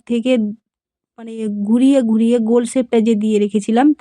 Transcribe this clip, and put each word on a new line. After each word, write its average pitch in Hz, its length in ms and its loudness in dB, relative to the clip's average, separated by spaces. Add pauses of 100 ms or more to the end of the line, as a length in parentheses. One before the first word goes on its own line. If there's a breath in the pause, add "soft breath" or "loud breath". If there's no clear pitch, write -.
(120)
থেকে 240 200 -2 (880)
মানে 226 120 -18 (360)
ঘুরিয়ে 262 340 4
ঘুরিয়ে 226 360 0 (120)
গোল 240 160 2
শেপটা 240 360 -2
যে 226 140 2
দিয়ে 214 240 0
রেখেছিলাম 214 480 0 (140)